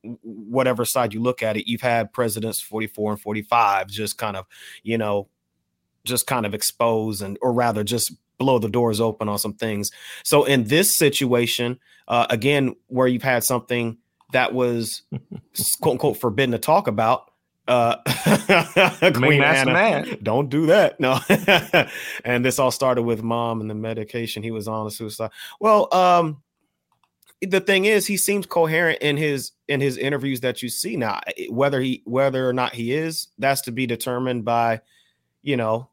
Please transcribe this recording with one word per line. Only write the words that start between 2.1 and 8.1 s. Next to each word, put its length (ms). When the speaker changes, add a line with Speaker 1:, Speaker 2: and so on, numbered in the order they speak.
Speaker 1:
presidents 500
forty-four 500
and 80
forty-five 680
just 280
kind 200
of, 100
you 140
know, 300
just 240
kind 180
of 80
expose 680
and, 200
or 100
rather 320
just 280